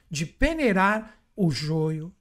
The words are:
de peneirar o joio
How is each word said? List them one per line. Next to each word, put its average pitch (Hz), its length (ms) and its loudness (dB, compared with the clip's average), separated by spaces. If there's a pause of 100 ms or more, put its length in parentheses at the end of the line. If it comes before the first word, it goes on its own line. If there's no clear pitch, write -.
(100)
de 156 160 -6
peneirar 220 880 0 (200)
o 180 160 2
joio 156 720 -4